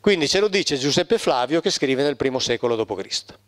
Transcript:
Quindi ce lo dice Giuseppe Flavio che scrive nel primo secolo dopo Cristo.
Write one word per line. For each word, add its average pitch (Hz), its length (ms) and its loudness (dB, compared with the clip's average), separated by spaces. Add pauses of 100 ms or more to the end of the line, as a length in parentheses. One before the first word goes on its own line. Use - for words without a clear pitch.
Quindi 170 280 2
ce 185 100 2
lo 208 100 2
dice 180 300 0
Giuseppe 156 400 0
Flavio 143 420 0
che 190 100 -2
scrive 135 340 0
nel 143 120 0
primo 131 220 -2
secolo 120 380 0
dopo 110 180 -2
Cristo. - 420 -10 (120)